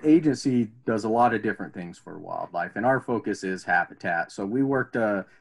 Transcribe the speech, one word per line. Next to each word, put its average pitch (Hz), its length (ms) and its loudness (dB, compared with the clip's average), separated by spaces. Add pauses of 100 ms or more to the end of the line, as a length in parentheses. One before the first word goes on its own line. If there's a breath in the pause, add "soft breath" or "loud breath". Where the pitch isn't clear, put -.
agency 135 600 4 (160)
does 110 200 0
a 110 40 0
lot 117 240 4
of 107 80 -2
different 101 320 -4
things 87 240 -12
for 85 220 -16
wildlife, 85 560 -8
and 104 100 -2
our 131 140 4
focus 107 440 -4
is 92 200 -6
habitat. 87 680 -2
So 98 140 -8
we 120 160 0
work 135 320 0
to 104 320 0 (160 soft breath)